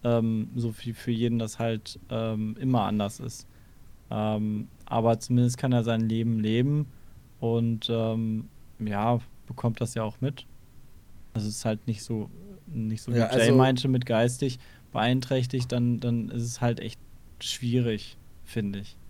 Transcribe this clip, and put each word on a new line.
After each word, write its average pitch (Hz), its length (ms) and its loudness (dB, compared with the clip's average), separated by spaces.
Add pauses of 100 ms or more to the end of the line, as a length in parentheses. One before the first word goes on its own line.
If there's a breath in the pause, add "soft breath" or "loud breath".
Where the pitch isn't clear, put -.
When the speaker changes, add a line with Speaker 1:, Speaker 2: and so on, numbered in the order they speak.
Speaker 1:
Ähm, 113 500 2
so 117 160 0
für, 113 220 -8
für - 180 -4
jeden 117 260 2
das 110 220 -4
halt, 113 400 -4 (100)
ähm, 110 500 -2
immer 127 240 2
anders 104 360 0
ist. - 260 -12 (640 soft breath)
Ähm, 107 580 -2 (180)
aber 113 340 4
zumindest 123 380 2
kann 131 160 0
er 117 100 4
sein 113 180 2
Leben 113 380 0
leben 127 480 2 (540 loud breath)
und, 117 480 0
ähm, 113 580 0 (320)
ja, 107 400 2 (280)
bekommt 117 340 -2
das 120 140 -2
ja 113 80 -2
auch 107 180 -6
mit. - 240 -4 (880)
Also 107 160 -2
es 107 80 -8
ist - 80 -10
halt 107 220 -2
nicht 107 160 -4
so, 107 260 -4 (380)
nicht 113 360 -4
so 120 100 -4
wie 120 40 4
Speaker 2:
Ja, 117 160 4
Speaker 1:
Jay 131 80 4
Speaker 2:
also 120 140 8
Speaker 1:
meinte 127 340 6
mit 127 160 2
geistig 123 540 2 (340 loud breath)
beeinträchtigt, 127 800 0
dann, 120 260 2
dann 117 300 0
ist 117 140 -4
es 117 180 -6
halt 120 180 2
echt - 200 -10 (420)
schwierig, 120 720 0 (300)
finde 101 340 -4
ich. 104 160 -12 (140)